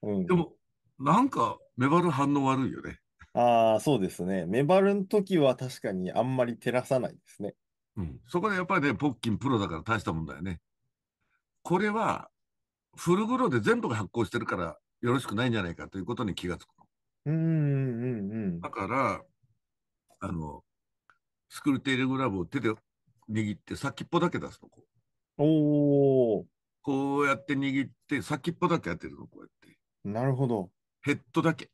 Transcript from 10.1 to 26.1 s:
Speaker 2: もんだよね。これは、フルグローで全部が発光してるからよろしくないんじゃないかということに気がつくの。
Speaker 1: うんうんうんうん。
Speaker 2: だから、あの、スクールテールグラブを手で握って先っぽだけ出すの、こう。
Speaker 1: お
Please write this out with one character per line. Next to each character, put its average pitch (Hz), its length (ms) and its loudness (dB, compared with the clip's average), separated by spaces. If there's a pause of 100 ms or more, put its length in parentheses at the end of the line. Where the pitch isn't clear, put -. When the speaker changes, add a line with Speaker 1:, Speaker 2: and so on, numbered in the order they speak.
Speaker 2:
も 80 100 -4
ん 80 40 -6
だ 69 100 -10
よ 71 60 -12
ね。 90 180 -8 (1040)
こ 175 140 0
れ 214 120 2
は、 208 400 -2 (680)
フ 175 200 2
ル 214 100 2
グ 247 120 0
ロ 240 100 2
ー - 20 4
で 123 120 2
全 220 180 2
部 196 80 -2
が 127 80 0
発 107 180 -4
光 117 120 2
し - 40 -8
て - 80 -4
る 107 80 -4
か 104 120 -4
ら 85 200 -6 (240)
よ 120 120 2
ろ 135 60 2
し 127 60 -8
く - 80 -8
な 117 120 0
い 127 40 2
ん 117 40 0
じ 110 40 0
ゃ 101 60 0
な 87 60 -4
い 82 60 -8
か 76 120 -14
と 95 100 -12
い 95 40 -6
う 90 40 -6
こ 117 100 -4
と 123 100 -4
に 90 100 -4
気 - 120 -8
が 85 100 -4
つ - 80 -18
く - 120 -20
の。 - 80 -20 (420)
Speaker 1:
う 147 40 -2
ん 156 40 0
う - 20 0
ん 160 60 0
う 131 840 0
ん - 20 -8
う 110 160 -4 (100)
ん。 - 20 -8
Speaker 2:
だ 87 100 -10
か 101 180 -6
ら、 110 340 -2 (1000)
あ 92 120 -8
の、 76 320 -10 (840)
ス - 100 -16
ク - 100 -2
ー 139 40 4
ル 131 60 0
テ 139 120 -2
ー 131 60 2
ル 131 100 0
グ 131 100 -2
ラ 131 120 0
ブ 98 100 -2
を 85 60 -2
手 135 140 -4
で 113 100 0 (600)
握 107 280 -2
っ - 20 -20
て - 160 -12
先 139 280 -8
っ - 60 -14
ぽ 165 100 2
だ 170 100 2
け 104 100 -6
出 76 120 -10
す - 100 -20
の、 - 80 -20
こ - 140 -20 (540)
う。 147 60 2
Speaker 1:
お 143 1000 4